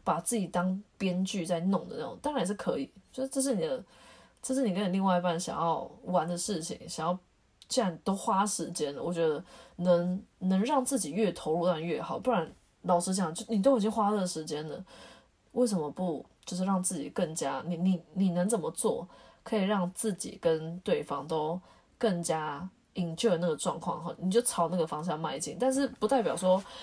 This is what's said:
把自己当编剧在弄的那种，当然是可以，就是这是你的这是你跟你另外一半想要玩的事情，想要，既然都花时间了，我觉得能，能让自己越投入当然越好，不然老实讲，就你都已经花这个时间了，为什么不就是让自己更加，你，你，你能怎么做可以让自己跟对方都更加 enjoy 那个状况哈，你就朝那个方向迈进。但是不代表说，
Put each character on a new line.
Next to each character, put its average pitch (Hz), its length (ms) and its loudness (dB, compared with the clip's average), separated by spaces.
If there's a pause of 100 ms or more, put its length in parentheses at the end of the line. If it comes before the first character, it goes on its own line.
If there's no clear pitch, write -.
把 170 160 0
自 - 160 -2
己 196 120 0
当 185 360 0 (140)
编 185 260 0
剧 190 220 -2
在 170 160 0
弄 185 260 2
的 - 100 -12
那 - 60 -6
种， - 180 -10
当 294 120 -2
然 220 120 0
是 208 100 -2
可 - 220 -2
以， - 140 -6 (180)
就 262 140 -6
是 269 60 -4
这 277 120 -2
是 262 140 2
你 165 100 0
的 143 160 -4 (640)
这 262 80 0
是 269 80 2
你 196 100 2
跟 196 120 0
你 - 80 2
另 190 100 2
外 185 140 6
一 175 40 0
半 175 160 2
想 - 220 -4
要 165 320 0 (120)
玩 180 220 2
的 175 120 -4
事 175 240 -4
情， 175 260 -8
想 160 180 -6
要， 185 140 0 (480)
既 254 140 0
然 175 200 -2
都 196 140 0
花 202 300 2
时 175 260 -4
间 143 240 -4
了， - 80 -8
我 170 80 -2
觉 165 160 2
得 147 160 0 (320)
能， 180 480 2 (160)
能 190 240 2
让 262 220 2
自 269 120 2
己 147 140 -4
越 196 220 2
投 156 200 -2
入 170 120 2
当 180 100 4
然 156 80 -4
越 170 180 -2
好， - 160 -6
不 254 140 0
然 175 180 2 (340)
老 175 140 4
实 185 160 0
讲， 180 200 0
就 196 160 -8
你 214 120 2
都 262 160 8
已 208 40 2
经 214 100 2
花 214 180 2
这 214 60 2
个 190 100 0
时 160 200 -6
间 151 240 -6
了， - 160 -10 (640)
为 247 160 2
什 208 100 0
么 151 140 -2
不 175 340 -4 (200)
就 185 100 -8
是 180 80 -2
让 190 180 2
自 185 140 -2
己 139 140 -6
更 165 260 -2
加， 139 300 -2
你， 175 100 -2
你， 175 260 2 (120)
你 190 160 2
能 180 180 2
怎 226 100 2
么 170 140 -4
做 185 340 -2 (380)
可 220 140 -2
以 190 60 2
让 190 280 2
自 214 220 -2
己 - 280 -10
跟 165 380 0
对 151 240 0
方 143 240 -6
都 160 320 -2 (380)
更 180 260 2
加 156 460 -4 (260)
enjoy 175 440 2
那 175 80 0
个 156 100 0
状 - 200 -2
况 - 240 -4
哈， - 160 -8
你 185 140 -2
就 233 100 4
朝 175 280 0
那 180 80 0
个 165 100 2
方 156 160 -6
向 165 160 -2
迈 151 180 -4
进。 - 220 -6
但 262 140 2
是 277 120 2
不 - 220 -2
代 262 160 4
表 190 140 0
说， 185 260 4 (200)